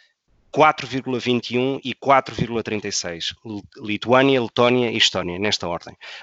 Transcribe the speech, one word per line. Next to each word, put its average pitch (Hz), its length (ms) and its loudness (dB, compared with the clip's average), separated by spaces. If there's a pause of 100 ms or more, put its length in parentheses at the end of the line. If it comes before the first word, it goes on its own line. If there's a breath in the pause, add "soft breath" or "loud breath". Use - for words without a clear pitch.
(520 soft breath)
quatro 151 360 4
vírgula 127 320 -4
vinte 120 320 0
e 120 80 0
um 135 240 -2
e 120 100 -6
quatro 135 400 2
vírgula 113 300 -4
trinta 107 240 -6
e 98 40 -6
seis. 85 440 -8 (100)
Li-, 104 160 -10 (160)
Lituânia, 127 640 2
Letónia 123 480 2
e 113 80 -4
Estónia, 87 400 0
nesta 101 300 -4
ordem. 85 280 -8 (280 loud breath)